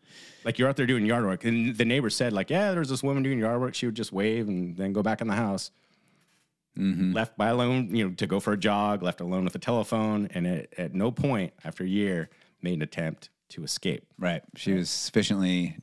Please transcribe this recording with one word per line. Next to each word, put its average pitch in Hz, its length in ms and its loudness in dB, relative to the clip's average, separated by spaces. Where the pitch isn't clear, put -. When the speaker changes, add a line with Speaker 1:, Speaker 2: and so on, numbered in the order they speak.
Speaker 1:
Like, 117 140 -2
you're 127 100 4
out 135 80 0
there 135 100 2
doing 120 200 4
yard 117 180 2
work, 95 200 0
and 117 320 2
the 120 80 4
neighbor 120 260 2
said, 120 220 0
like, 95 180 0
"Yeah, 196 200 2
there 175 100 0
was 147 80 0
this 131 140 -2
woman 139 200 2
doing 135 160 0
yard 113 220 2
work. 127 140 -2
She - 120 -2
would 113 80 -2
just 113 180 -6
wave 107 360 0
and 90 280 -2
then 95 160 -2
go 101 100 0
back 107 180 0
in 113 80 -4
the 101 60 0
house." 101 360 -2
Speaker 2:
Mm-hmm. 92 340 2
Speaker 1:
Left 110 240 -2
by 104 120 2
alone, 123 460 2
you 110 140 2
know, 92 60 -6
to 98 120 -2
go 95 140 2
for 107 120 0
a 104 40 2
jog, 104 460 2
left 90 180 -2
alone 92 240 0
with 92 100 -2
a 101 40 -6
telephone, 107 760 0
and 87 140 -2
at, 90 320 -4
at 82 160 -6
no 101 160 0
point 120 420 -2
after 82 200 -8
a 92 40 -2
year 95 420 0
made 90 120 0
an 76 80 -2
attempt 80 460 -6
to 82 140 -12
escape. - 420 -4
Speaker 2:
Right. 87 240 -2
She - 160 -2
was 90 160 2
sufficiently 92 960 0